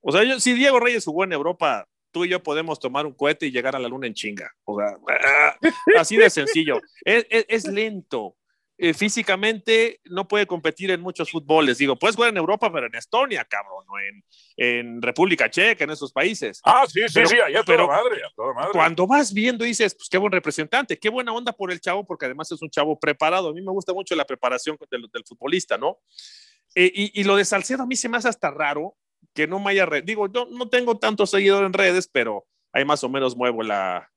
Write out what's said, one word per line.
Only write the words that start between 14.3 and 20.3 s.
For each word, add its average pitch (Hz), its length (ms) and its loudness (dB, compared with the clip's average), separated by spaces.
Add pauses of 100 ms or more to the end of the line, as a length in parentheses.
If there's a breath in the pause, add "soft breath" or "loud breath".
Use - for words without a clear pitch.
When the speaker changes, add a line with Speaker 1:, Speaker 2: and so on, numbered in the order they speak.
Speaker 1:
en 120 460 -4
República 127 500 2
Checa, 202 320 2
en 143 60 -4
esos 143 240 -10
países. 151 500 -4
Speaker 2:
Ah, 254 240 6
sí, 160 140 -2
sí, 214 120 -2
Speaker 1:
Pero, 226 140 6
Speaker 2:
sí, 220 140 4
allá 165 180 2
a 220 40 0
toda 175 140 6
Speaker 1:
pero 175 100 4
Speaker 2:
madre, 214 380 0
a - 80 -14
toda 123 200 -6
madre. 147 180 -4
Speaker 1:
cuando 165 340 2
vas 247 280 2
viendo 226 320 0
dices, 220 300 0
"Pues - 120 -20
qué 180 100 -2
buen 202 140 0